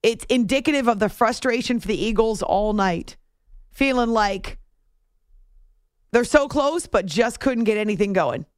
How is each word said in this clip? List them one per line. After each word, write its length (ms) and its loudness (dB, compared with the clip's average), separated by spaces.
It's 220 0
indicative 640 2
of 100 2
the 100 0
frustration 680 0
for 80 -8
the 100 -2
Eagles 460 0
all 300 0
night, 440 -2
feeling 400 0
like 480 -2
they're 120 2
so 240 4
close, 400 0
but 200 0
just 340 -2
couldn't 240 0
get 120 2
anything 360 0
going. 340 -2